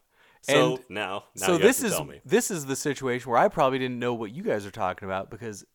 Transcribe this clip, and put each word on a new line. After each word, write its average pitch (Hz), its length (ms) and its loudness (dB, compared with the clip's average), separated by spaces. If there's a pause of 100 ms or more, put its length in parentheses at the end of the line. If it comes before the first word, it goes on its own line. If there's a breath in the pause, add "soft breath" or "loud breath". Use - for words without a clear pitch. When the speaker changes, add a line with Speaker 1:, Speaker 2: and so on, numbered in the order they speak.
(440 soft breath)
Speaker 1:
So 127 320 4
Speaker 2:
And - 140 -12
Speaker 1:
now, 98 340 -6 (120)
now 190 100 -2
Speaker 2:
so 185 60 6
Speaker 1:
you 165 60 4
Speaker 2:
this 247 200 6
Speaker 1:
have - 40 -4
to 254 40 0
Speaker 2:
is, 185 100 0
Speaker 1:
tell 85 80 -2
me. 98 200 -16
Speaker 2:
this 196 260 2
is 156 160 -4
the 135 80 -2
situation 127 560 -4
where 117 80 4
I 175 100 6
probably 135 300 2
didn't 127 220 -4
know 123 140 0
what 113 180 -6
you 160 100 -10
guys 113 240 -2
are 98 60 -12
talking 98 340 -4
about 95 240 -4
because 110 340 -12 (100)